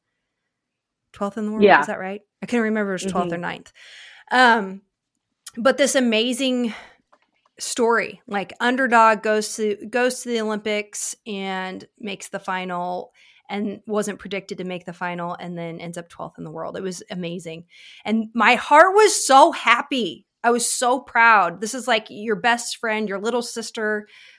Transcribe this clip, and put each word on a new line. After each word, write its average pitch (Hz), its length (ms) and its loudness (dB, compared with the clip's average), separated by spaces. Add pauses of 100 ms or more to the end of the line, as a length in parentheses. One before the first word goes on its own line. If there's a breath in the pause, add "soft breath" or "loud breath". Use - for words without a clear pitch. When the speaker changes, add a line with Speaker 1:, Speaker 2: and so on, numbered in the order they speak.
(1120)
Speaker 1:
Twelfth 202 240 -6
in 214 80 -6
the 214 60 -6
world? 214 120 2
Speaker 2:
Yeah. 170 180 8
Speaker 1:
Is 151 60 -2
that 202 120 -8
right? 190 220 -10 (200)
I 196 60 -12
can't 240 160 0
remember 214 320 -2
if 170 60 -8
it 170 40 -8
was 190 60 -4
twelfth 175 200 -2
or 170 40 -4
Speaker 2:
Mm-hmm. 175 60 -8
Speaker 1:
ninth. - 300 -10 (600 loud breath)
Um, 196 500 4 (720)
but 254 220 0
this 277 160 2
amazing 240 800 0 (880 loud breath)
story, 226 680 -2
like, 196 320 -6
underdog 233 600 4
goes 214 360 0
to, 214 180 0 (120)
goes 247 340 -2
to 240 80 -10
the 233 120 -2
Olympics 208 720 -4 (120)
and 190 580 -8 (140)
makes 196 300 -10
the 190 100 -10
final 180 760 -6 (340 soft breath)
and 202 380 -6
wasn't 202 340 -4
predicted 190 380 -10
to 185 60 -10
make 180 220 -8
the 175 80 -12
final 175 420 -6
and 175 220 -12
then 170 220 -10
ends 170 180 -12
up 170 120 -14
twelfth - 300 -16
in 170 40 -12
the 160 80 -12
world. 160 240 -10
It 196 80 -8
was 185 280 -8
amazing. 170 540 -10 (380 soft breath)
And 220 300 -2
my 233 220 6
heart 339 400 6
was 415 300 4
so 277 260 8
happy. 233 760 0 (160)
I 240 100 2
was 240 140 0
so 254 360 0
proud. 214 580 4
This 214 140 -6
is, 247 120 -8
like, 220 240 0
your 208 280 -4
best 233 400 -2
friend, 214 320 -4
your 196 100 -6
little 233 220 -2
sister, 214 640 -6 (320 soft breath)